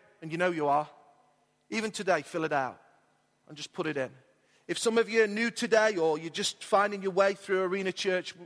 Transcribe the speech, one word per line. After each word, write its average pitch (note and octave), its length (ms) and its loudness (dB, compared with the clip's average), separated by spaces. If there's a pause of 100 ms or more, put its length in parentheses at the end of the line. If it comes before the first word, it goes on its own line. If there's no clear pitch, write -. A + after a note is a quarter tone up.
(200)
and D#3+ 100 -12
you E3 80 -4
know F3+ 140 2
you D3+ 160 0
are, D3 200 2 (840)
even G#3+ 200 -4
today, F3 320 0
fill D#3+ 220 -6
it D#3 80 -2
out C3 280 -2 (680)
and D3+ 80 -18
just D3 160 -14
put E3+ 160 -6
it D3+ 80 -4
in. C3 140 -4 (580)
If E3+ 100 -4
some A3+ 180 0
of A3+ 140 2
you A3+ 140 4
are - 20 4
new A3 240 -2
today A3 460 2
or D#3+ 220 2
you're D#3+ 120 -8
just - 320 -6
finding G3+ 400 2
your G3 80 0
way G3 240 4
through F#3+ 300 -2
Arena F#3+ 280 -2
Church, F#3 400 -2 (140)